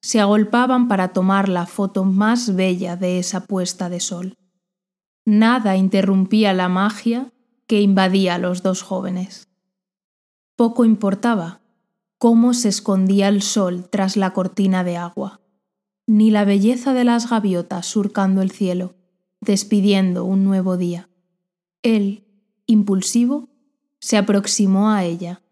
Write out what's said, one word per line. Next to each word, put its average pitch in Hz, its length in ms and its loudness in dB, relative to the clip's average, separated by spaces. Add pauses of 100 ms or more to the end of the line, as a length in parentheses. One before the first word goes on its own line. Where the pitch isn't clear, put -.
se - 180 -2
agolpaban 240 680 2
para 185 260 0
tomar 196 340 2
la 175 200 -2
foto 196 360 -4
más 208 520 0
bella 180 420 -2
de 180 220 -2
esa 185 260 -6
puesta 185 440 -6
de 175 100 -8
sol. 180 380 -10 (880)
Nada 220 520 2
interrumpía 190 760 2
la 185 160 -2
magia 214 640 -2 (360)
que 208 140 2
invadía 190 540 2
a 180 40 -6
los 180 240 -4
dos 185 180 -2
jóvenes. 190 680 -8 (1080)
Poco 233 300 2
importaba 202 760 -2 (560)
cómo 233 360 4
se 240 160 -2
escondía 196 580 0
el 202 140 2
sol 180 480 -4
tras 190 280 -2
la 190 160 -2
cortina 185 500 -2
de 175 140 -6
agua, 175 420 -12 (680)
ni 214 240 4
la 208 140 2
belleza 226 480 2
de 247 100 0
las 233 260 0
gaviotas 185 560 -4
surcando 196 560 0
el 185 100 -2
cielo, 185 440 -4 (440)
despidiendo 196 880 0
un 196 180 0
nuevo 185 340 0
día. 175 320 -6 (720)
Él, 208 420 0 (400)
impulsivo, 220 840 0 (500)
se - 180 0
aproximó 202 720 2
a 208 140 0
ella. 175 380 -8 (100)